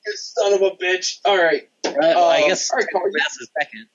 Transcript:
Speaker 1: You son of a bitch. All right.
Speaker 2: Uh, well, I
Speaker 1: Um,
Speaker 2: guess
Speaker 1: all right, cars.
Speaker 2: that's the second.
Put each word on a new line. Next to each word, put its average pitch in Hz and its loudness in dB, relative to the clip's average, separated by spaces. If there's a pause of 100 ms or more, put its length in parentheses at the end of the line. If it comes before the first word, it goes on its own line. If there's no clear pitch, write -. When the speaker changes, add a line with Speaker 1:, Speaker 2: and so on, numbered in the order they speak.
Speaker 1:
You 208 -8
son 202 -2
of 190 2
a 190 2
bitch. 185 -4
All 196 2
right. 165 0 (160)
Speaker 2:
Uh, - -2
well, 165 4
I 165 4
Speaker 1:
Um, 151 4
Speaker 2:
guess - -2
Speaker 1:
all - -2
right, - -2
cars. 180 -2
Speaker 2:
that's - -4
the 120 -14 (140)
second. 113 -10